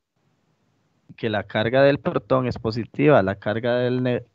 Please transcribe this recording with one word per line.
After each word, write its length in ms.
que 140
la 140
carga 380
del 160
protón 480
es 140
positiva, 640
la 120
carga 420
del 260
ne-, 200